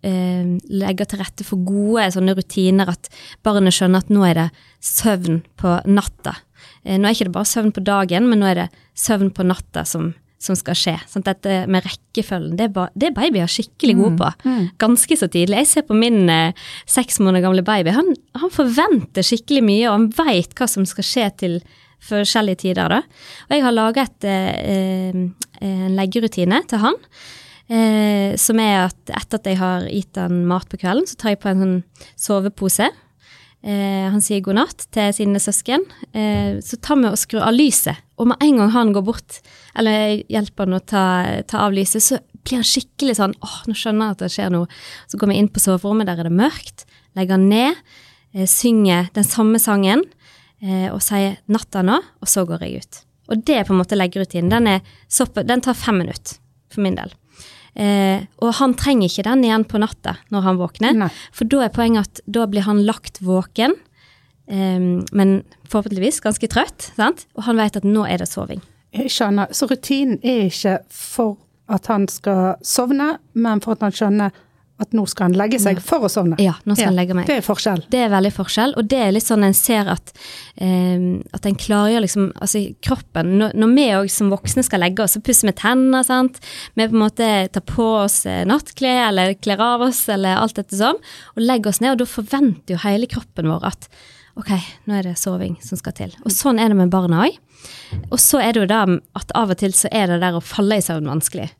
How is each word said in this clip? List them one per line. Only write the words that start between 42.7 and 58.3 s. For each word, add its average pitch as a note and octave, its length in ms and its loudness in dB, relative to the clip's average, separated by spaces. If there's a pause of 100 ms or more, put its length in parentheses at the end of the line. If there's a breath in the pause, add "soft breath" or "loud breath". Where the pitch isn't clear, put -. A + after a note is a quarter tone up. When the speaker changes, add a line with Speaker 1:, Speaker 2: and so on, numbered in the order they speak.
Speaker 1:
sånn, G3 140 0 (100)
«Åh, - 140 -14 (100)
nå A3 80 -4
skjønner G#3+ 320 -2
jeg G#3 80 -2
at F#3 80 -8
det F3+ 80 -4
skjer F#3+ 240 -4
noe.» F3 120 0 (440 loud breath)
Så G3+ 80 -8
går G#3 140 2
vi G3+ 80 0
inn G#3 100 4
på - 80 -8
soverommet, G3+ 480 0
der F3 160 -4
er E3 60 -2
det E3+ 100 2
mørkt, - 460 -2 (340 soft breath)
legger F#3 160 0
han F#3+ 160 6
ned, B3+ 240 2 (580 soft breath)
eh, F#3+ 140 -4
synger F#3+ 680 2
den G#3 140 0
samme A3 320 2
sangen, G#3 460 2 (560 soft breath)
eh, F#3+ 300 -2
og G3+ 100 -6
sier G3 360 -2 (100)
«natta G#3 360 -2
nå», G3+ 140 2 (240)
og G3 60 -8
så F#3+ 200 0
går E3 140 -8
jeg B1+ 200 -8
ut. - 200 -20 (280)
Og A3+ 160 -2
det D#4 120 4
er G#3+ 60 0
på G3 100 0
en F#3 60 4
måte F3+ 160 0
leggerutinen. F3+ 540 -2
Den A3+ 180 2
er F#3+ 120 2 (300 soft breath)
såpa-, - 360 -2
den A#3+ 160 2
tar B3+ 120 0
fem A3 260 -2
minutter - 380 -8 (340)
for G#3 100 -6
min F#3+ 140 -2
del. - 160 -10 (640 loud breath)
Eh, G3+ 480 0 (180)